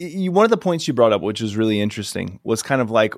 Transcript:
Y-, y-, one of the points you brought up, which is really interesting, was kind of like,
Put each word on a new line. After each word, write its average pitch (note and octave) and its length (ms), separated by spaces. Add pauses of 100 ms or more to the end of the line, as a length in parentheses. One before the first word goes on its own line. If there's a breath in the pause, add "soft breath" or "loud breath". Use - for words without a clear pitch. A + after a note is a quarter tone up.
Y-, E3+ 160
y-, F#3+ 120
one F#3+ 160
of A3+ 60
the A3+ 60
points E3+ 320
you C#3+ 60
brought A#2 180
up, G2+ 80
which G#2 220
is G#2+ 160
really A2 200
interesting, G2+ 640
was A2 200
kind C3+ 180
of A2 100
like, A2 280